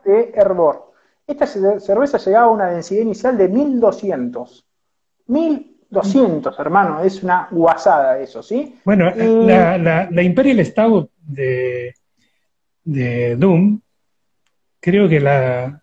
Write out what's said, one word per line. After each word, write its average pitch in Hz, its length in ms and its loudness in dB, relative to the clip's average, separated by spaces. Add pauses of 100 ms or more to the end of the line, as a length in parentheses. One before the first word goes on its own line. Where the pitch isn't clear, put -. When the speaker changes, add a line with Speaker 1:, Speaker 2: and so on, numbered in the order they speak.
Speaker 1:
de 226 320 0
hervor. 185 580 0 (340)
Esta 285 200 -4
ce-, 202 340 -2
cerveza 233 360 -2
llegaba 220 300 2
a 233 40 6
una 208 180 0
densidad 175 340 -4
inicial 233 340 -2
de 190 120 2
mil 262 300 -2
doscientos. 170 840 -4 (600)
Mil 302 520 -4 (120)
doscientos, 196 680 0
hermano, 156 420 0
es 190 220 -2
una 180 280 -2
guasada 165 680 2
eso, 123 240 -12
¿sí? 269 400 -8
Speaker 2:
Bueno, 185 320 2
Speaker 1:
Y 226 320 2
Speaker 2:
la, 185 300 4
la, 165 340 0
la 175 120 0
Imperial 214 420 2
Stout 214 460 0 (100)
de, 127 720 -6 (880)
de 120 540 -4
Doom, 190 440 2 (1000)
creo 190 280 2
que 156 100 2
la, 135 640 -2